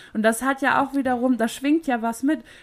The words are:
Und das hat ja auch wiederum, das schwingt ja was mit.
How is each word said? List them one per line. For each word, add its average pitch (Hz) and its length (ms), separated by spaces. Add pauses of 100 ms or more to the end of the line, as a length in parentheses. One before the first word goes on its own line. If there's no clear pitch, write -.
(120)
Und 214 100
das 226 200
hat 269 180
ja 277 240
auch 262 100
wiederum, 254 440
das 226 160
schwingt 302 320
ja 240 160
was 226 200
mit. 294 180 (220)